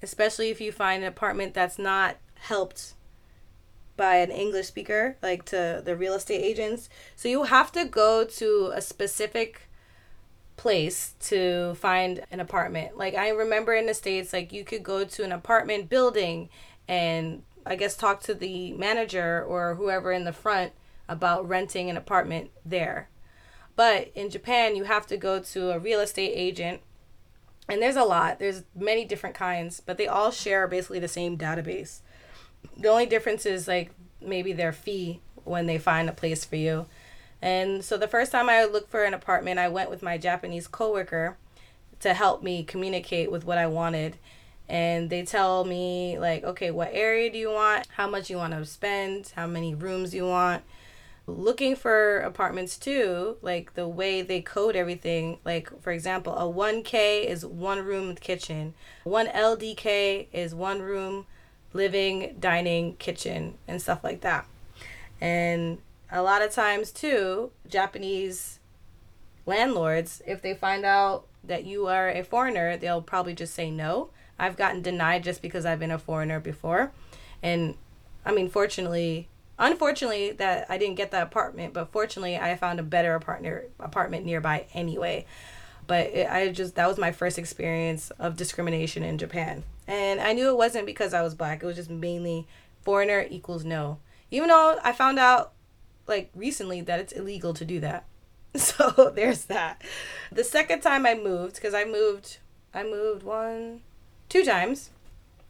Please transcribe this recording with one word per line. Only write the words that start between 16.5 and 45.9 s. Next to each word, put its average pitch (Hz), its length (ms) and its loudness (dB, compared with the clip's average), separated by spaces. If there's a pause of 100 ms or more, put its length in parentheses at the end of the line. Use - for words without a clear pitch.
and, 165 560 0 (220)
I 190 100 -2
guess, 196 200 -2
talk 202 280 2
to 220 100 -4
the 180 400 -6
manager 185 720 0
or 175 280 0
whoever 190 360 0
in 180 120 0
the 170 100 -4
front 190 400 0 (340)
about 175 400 2
renting 185 420 -2
an 170 80 -4
apartment 165 520 0 (160)
there. 170 420 -2 (680)
But 226 400 6
in 202 140 -6
Japan, 226 460 2
you 196 100 -2
have 214 220 2
to 214 100 -4
go 190 220 0
to 185 320 -4
a 170 80 -2
real 208 200 0
estate 202 340 -2
agent. 180 480 -4 (880)
And 208 120 0
there's 262 140 4
a 269 80 6
lot. 175 360 4
There's 190 240 -4 (120)
many 214 300 0
different 190 300 -6
kinds, 175 440 -4
but 180 180 -8
they - 100 0
all 208 240 2
share 190 360 0
basically 180 320 -4
the 170 80 -4
same 175 300 -4
database. 165 640 -6 (800)
The 214 120 4
only 233 180 8
difference 220 400 0
is, 185 200 -2
like, 180 240 0 (300)
maybe 185 320 -4
their 165 200 0
fee 175 480 -6 (240)
when 170 200 -2
they 160 140 0
find 165 280 4
a 160 60 -4
place 160 320 -4
for 156 120 -6
you. 160 280 0 (560)
And 190 420 0
so 214 140 -2
the 208 100 0
first 240 240 2
time 247 180 4
I 226 160 8
looked 208 260 -2
for 214 120 2
an 196 120 2
apartment, 180 420 0
I 180 100 2
went 180 220 -2
with 175 140 -10
my 170 160 -4
Japanese 175 480 -2
coworker 185 720 -2 (640)
to 190 120 4
help 196 300 4
me 180 200 -4
communicate 180 680 -2
with 165 140 -6
what 175 120 0
I 170 80 4
wanted. 160 520 -2 (520)
And 170 400 0
they 175 140 -2
tell 185 420 2
me, 180 540 -2